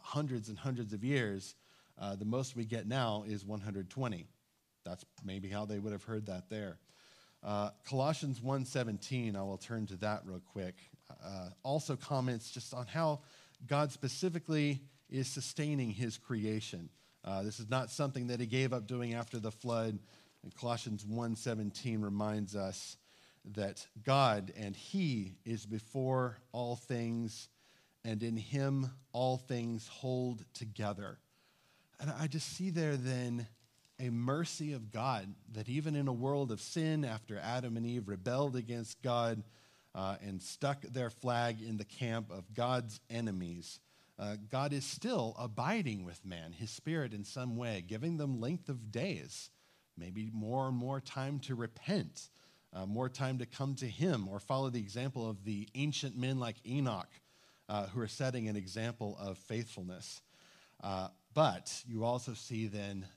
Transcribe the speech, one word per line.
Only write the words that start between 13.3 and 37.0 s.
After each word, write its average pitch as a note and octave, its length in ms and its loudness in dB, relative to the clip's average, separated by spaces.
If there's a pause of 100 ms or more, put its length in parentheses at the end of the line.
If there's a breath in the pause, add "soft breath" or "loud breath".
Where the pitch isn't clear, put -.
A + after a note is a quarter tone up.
God C#3+ 260 4
specifically D3 880 2 (260 loud breath)
is C3 180 0
sustaining C#3 640 0
his A2 280 0
creation. G#2+ 720 0 (340 soft breath)
Uh, F#2+ 180 0
this G#2+ 180 -2
is A2 100 -6
not B2+ 200 2
something C3+ 360 0
that A#2+ 140 0
he A#2+ 60 0
gave B2+ 280 4
up A2 120 0
doing A#2+ 280 0
after A#2 240 -2
the A2 120 0
flood. A2+ 480 2 (440 loud breath)
And - 120 -12
Colossians A2+ 520 -2
one A#2 300 0
seventeen A2 680 0
reminds G#2 540 0
us F#2+ 400 -4 (560 loud breath)
that G2 340 0 (160)
God A2 540 6
and G2+ 200 -4
he D#3+ 600 0 (100)
is A2+ 180 -2
before B2 760 0 (140)
all A#2+ 240 -2
things, A#2 720 -2 (560 soft breath)
and A2 180 0
in A#2 140 2
him C3+ 540 2 (220)
all B2+ 260 4
things A#2 500 -2
hold B2+ 640 0
together. G#2 640 -2 (840 soft breath)
And C#3+ 100 0
I C#3 160 0
just D3 300 -2
see F#3 140 0
there D#3 260 4
then B2 500 0 (540)
a B2+ 100 2
mercy C#3+ 600 2
of A2+ 180 -6
God A2 420 2 (200)
that A2 160 -4
even D3+ 260 2
in C#3+ 140 4
a C3 40 4
world C3+ 380 2
of G#2 100 -2
sin, D#3 440 2